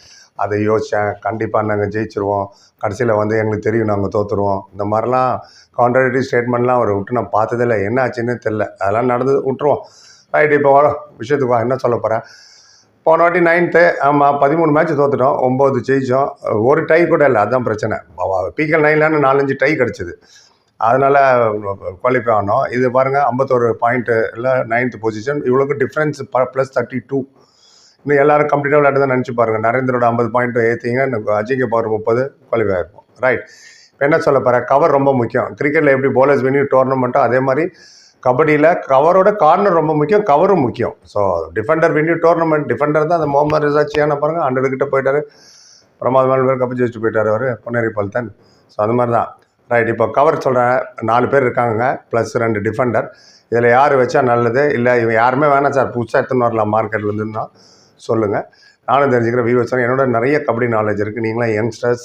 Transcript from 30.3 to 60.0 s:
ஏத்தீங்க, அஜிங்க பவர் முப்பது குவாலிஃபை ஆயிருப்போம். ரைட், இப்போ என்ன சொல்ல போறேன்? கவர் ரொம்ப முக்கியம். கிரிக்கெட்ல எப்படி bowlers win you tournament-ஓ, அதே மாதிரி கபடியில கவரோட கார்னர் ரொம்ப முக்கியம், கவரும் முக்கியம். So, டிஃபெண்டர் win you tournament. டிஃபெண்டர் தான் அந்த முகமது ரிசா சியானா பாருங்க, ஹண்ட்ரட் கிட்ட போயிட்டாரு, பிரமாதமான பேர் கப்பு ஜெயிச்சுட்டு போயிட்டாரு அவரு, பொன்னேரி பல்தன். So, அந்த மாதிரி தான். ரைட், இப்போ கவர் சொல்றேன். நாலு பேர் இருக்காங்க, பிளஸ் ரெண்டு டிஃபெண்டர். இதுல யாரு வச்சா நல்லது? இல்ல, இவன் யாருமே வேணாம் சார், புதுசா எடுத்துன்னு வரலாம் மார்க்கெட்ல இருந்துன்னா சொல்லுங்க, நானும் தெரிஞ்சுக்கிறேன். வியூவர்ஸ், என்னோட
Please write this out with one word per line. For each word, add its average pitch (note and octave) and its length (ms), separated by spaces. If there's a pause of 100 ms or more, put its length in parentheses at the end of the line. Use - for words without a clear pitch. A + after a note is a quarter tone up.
ஏத்தீங்க, A#2+ 380 (340)
அஜிங்க A#2+ 340
பவர் A2 200
முப்பது A2+ 360 (160)
குவாலிஃபை G#2+ 340
ஆயிருப்போம். - 320 (140)
ரைட், A#2+ 220 (440)
இப்போ - 180
என்ன D#3 140
சொல்ல C#3+ 220
போறேன்? A#2+ 240
கவர் D3 260
ரொம்ப C#3 240
முக்கியம். A#2 400
கிரிக்கெட்ல D3 400
எப்படி C3+ 180
bowlers C3 300
win C3 120
you C#3+ 120
tournament-ஓ, C3 540
அதே B2 200
மாதிரி C3 240 (580)
கபடியில D3 440 (200)
கவரோட E3+ 500
கார்னர் F3+ 420
ரொம்ப D#3 160
முக்கியம், D3 280
கவரும் D#3+ 380
முக்கியம். A2+ 340 (100)
So, - 160 (320)
டிஃபெண்டர் D#3 420
win D3+ 120
you E3 100
tournament. E3 500
டிஃபெண்டர் D3 400
தான் E3+ 140
அந்த D#3 60
முகமது D3+ 400
ரிசா D3 180
சியானா D3 340
பாருங்க, D3+ 240
ஹண்ட்ரட் C3 260
கிட்ட C#3 180
போயிட்டாரு, C#3 340 (800)
பிரமாதமான C3 420
பேர் C3 180
கப்பு B2+ 180
ஜெயிச்சுட்டு A#2 260
போயிட்டாரு G#2+ 240
அவரு, A2 200 (120)
பொன்னேரி A#2 340
பல்தன். G#2 340 (400)
So, - 140
அந்த A2 120
மாதிரி A#2+ 220
தான். G#2 140 (400)
ரைட், A#2 180
இப்போ A2 220
கவர் D3 280
சொல்றேன். B2 360 (260)
நாலு A2+ 280
பேர் C3+ 140
இருக்காங்க, A#2+ 400 (260)
பிளஸ் A#2 280
ரெண்டு A2+ 240
டிஃபெண்டர். A2+ 460 (460)
இதுல A#2 180
யாரு C#3 260
வச்சா B2+ 260
நல்லது? A#2+ 400 (100)
இல்ல, A#2+ 160 (100)
இவன் A#2 160
யாருமே B2+ 320
வேணாம் C#3 320
சார், A#2 120
புதுசா A#2+ 280
எடுத்துன்னு B2 280
வரலாம் A2 260
மார்க்கெட்ல G#2+ 380
இருந்துன்னா G#2+ 340 (560)
சொல்லுங்க, A2+ 360 (520)
நானும் C#3 240
தெரிஞ்சுக்கிறேன். A#2 360
வியூவர்ஸ், B2 300
என்னோட B2+ 280